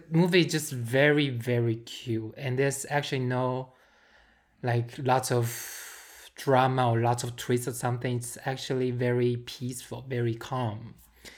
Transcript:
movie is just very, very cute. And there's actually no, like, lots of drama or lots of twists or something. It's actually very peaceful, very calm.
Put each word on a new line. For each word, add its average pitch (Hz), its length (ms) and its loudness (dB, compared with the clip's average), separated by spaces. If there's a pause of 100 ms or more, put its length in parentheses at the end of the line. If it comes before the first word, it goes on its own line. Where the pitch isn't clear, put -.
(100)
movie 175 300 6
is 156 120 2
just 156 200 -4
very, 135 580 4
very 117 460 0
cute. 110 600 -8
And 127 220 -2
there's 139 320 0
actually 143 300 -2
no, 127 520 -2 (880)
like, 120 360 0
lots 127 340 2
of - 1040 -4
drama 131 540 4
or 117 100 2
lots 120 240 2
of 120 120 -8
twists 123 300 -2
or 135 60 -2
something. 123 440 -2
It's 120 280 -8
actually 131 460 -2
very 123 480 2
peaceful, 127 680 -10
very 117 280 -2
calm. 117 600 -6 (420)